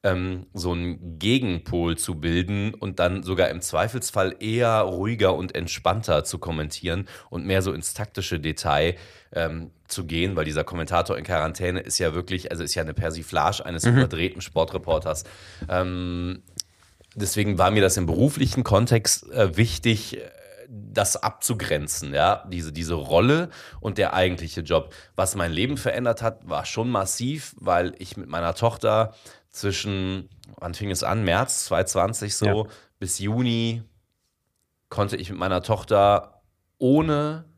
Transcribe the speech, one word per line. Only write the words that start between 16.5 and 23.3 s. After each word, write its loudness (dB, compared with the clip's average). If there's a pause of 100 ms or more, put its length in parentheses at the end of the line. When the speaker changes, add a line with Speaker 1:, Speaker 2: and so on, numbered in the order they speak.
Speaker 1:
deswegen 0
war 6
mir 6
das 6
im 0
beruflichen 2
Kontext, 4
äh, 2
wichtig, 2
äh, -14 (380)
das -2
abzugrenzen, -2
ja, 4
diese, -6
diese -2
Rolle 4 (300)